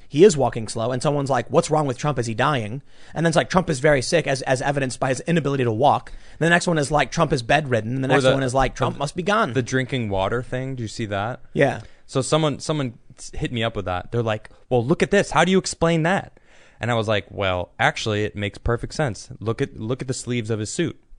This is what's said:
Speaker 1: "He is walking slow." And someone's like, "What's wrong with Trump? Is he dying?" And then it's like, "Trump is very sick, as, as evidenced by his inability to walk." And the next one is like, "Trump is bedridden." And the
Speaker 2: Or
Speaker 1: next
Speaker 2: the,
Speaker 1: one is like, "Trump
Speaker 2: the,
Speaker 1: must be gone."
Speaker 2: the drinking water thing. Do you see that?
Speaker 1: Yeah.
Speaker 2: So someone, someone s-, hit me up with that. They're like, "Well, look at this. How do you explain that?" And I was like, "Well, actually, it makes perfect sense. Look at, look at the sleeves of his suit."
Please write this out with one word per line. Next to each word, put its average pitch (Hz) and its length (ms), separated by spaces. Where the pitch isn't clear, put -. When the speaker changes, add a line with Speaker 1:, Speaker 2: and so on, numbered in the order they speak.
Speaker 1:
"He 147 160
is 180 140
walking 117 280
slow." 113 240
And 127 120
someone's 143 260
like, 127 220
"What's 147 200
wrong 151 160
with 123 120
Trump? 147 200
Is 120 80
he 117 80
dying?" 123 460
And 156 120
then 170 40
it's 160 60
like, 139 140
"Trump - 180
is 147 120
very 147 200
sick, 151 260
as, 139 160
as 131 200
evidenced 139 360
by 135 120
his 127 100
inability 139 440
to 117 80
walk." 117 400
And 156 60
the 170 40
next 170 160
one 170 120
is 139 120
like, 147 220
"Trump 156 220
is 127 80
bedridden." 123 540
And 135 80
the 131 40
Speaker 2:
Or 143 40
Speaker 1:
next 147 120
Speaker 2:
the, 131 80
Speaker 1:
one 135 100
is 127 120
like, 135 200
"Trump 156 220
Speaker 2:
the, - 40
Speaker 1:
must 143 160
be 175 60
gone." 202 300
Speaker 2:
the 131 100
drinking 127 460
water 98 340
thing. 131 340
Do 123 60
you 107 60
see - 180
that? 101 340
Speaker 1:
Yeah. 131 300
Speaker 2:
So 135 160
someone, 156 360
someone 143 400
s-, - 160
hit - 180
me 117 100
up 113 140
with 101 80
that. 90 280
They're 117 100
like, 107 260
"Well, 123 140
look 147 180
at - 80
this. 196 200
How 156 140
do 185 80
you 190 60
explain 165 460
that?" 180 280
And 113 120
I - 20
was 110 140
like, 104 200
"Well, 92 520
actually, 113 440
it 104 120
makes 101 200
perfect - 380
sense. 127 360
Look 110 200
at, 139 200
look 113 200
at 127 60
the 127 80
sleeves 117 340
of 113 120
his 107 120
suit." 165 240